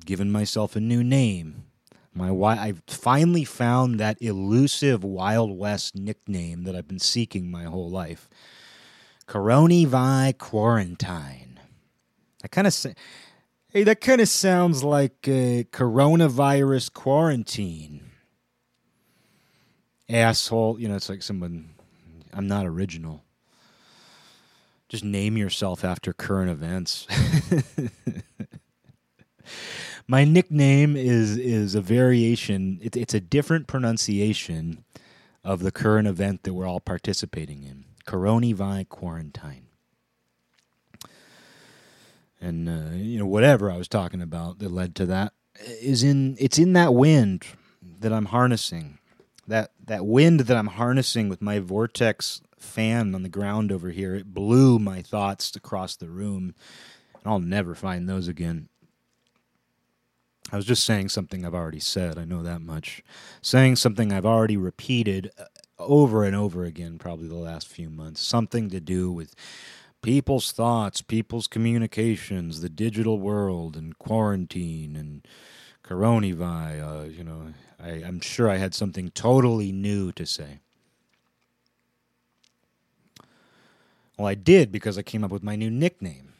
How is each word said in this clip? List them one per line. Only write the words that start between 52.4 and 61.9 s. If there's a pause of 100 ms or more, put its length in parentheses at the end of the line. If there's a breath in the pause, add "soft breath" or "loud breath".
fan
on
the
ground
over
here,
it
blew
my
thoughts
across
the
room, (600 loud breath)
and
I'll
never
find
those
again. (1800)
I
was
just
saying
something
I've
already
said,